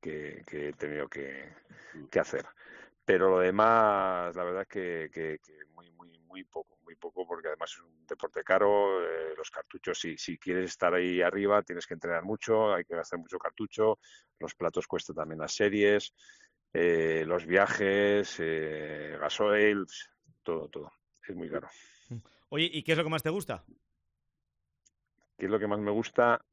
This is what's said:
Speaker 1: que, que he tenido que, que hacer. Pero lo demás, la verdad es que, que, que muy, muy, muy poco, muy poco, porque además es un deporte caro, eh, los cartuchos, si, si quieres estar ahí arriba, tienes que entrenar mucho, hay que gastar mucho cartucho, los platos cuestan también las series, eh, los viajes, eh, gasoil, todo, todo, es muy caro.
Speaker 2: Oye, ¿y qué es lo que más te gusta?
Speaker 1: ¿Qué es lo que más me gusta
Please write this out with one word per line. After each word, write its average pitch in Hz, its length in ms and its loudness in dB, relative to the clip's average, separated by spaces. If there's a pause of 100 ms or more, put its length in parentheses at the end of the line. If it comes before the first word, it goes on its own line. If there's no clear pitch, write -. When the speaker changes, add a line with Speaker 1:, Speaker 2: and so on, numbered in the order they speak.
Speaker 1:
que, 76 460 -10
que 73 220 -6
he 71 40 -10
tenido 73 340 -6
que, 69 460 -12 (560)
que - 100 2
hacer. 71 260 -4 (600)
Pero 95 240 6
lo 92 100 6
demás, 95 960 4
la 90 80 -4
verdad 92 200 -4
es - 40 -10
que, 85 460 -6
que, 80 300 -6
que 76 300 -20
muy, 85 180 -20
muy, 85 260 -20 (100)
muy 92 180 -16
poco, - 380 -12
muy 82 120 -20
poco, 85 320 -10
porque 82 220 -8
además 78 240 -6
es - 100 -20
un 82 240 -20
deporte - 360 -8
caro, 98 600 4
eh, 80 340 -4
los 80 140 -10
cartuchos, - 480 -8
si, 80 180 -8
si 85 220 -8
quieres 90 320 -2
estar 87 240 0
ahí 90 260 2
arriba, 101 420 4
tienes 87 220 -8
que - 100 -10
entrenar 85 280 -4
mucho, 110 500 2
hay 87 120 -2
que 85 100 -8
gastar 85 240 -6
mucho 85 200 -12
cartucho, 110 600 0 (400)
los 82 160 -10
platos 85 320 -4
cuestan 82 280 -6
también 78 240 -6
las 76 140 -6
series, 104 600 2 (600)
eh, 82 540 2
los 85 200 -2
viajes, 101 920 2
eh, 78 800 -4
gasoil, 104 680 2 (580)
todo, 80 260 -6
todo, 76 220 -14 (360)
es 95 80 -10
muy 87 140 -8
caro. 73 180 -8 (840)
Speaker 2:
Oye, 160 220 0
¿y 156 120 -8
qué 160 100 0
es 156 40 2
lo 170 60 0
que 151 60 -2
más 156 140 -2
te 156 80 0
gusta? 165 320 -6 (1700)
Speaker 1:
¿Qué 92 80 -6
es 95 60 0
lo 107 80 2
que 104 80 -2
más 104 120 0
me 104 120 -2
gusta 117 600 2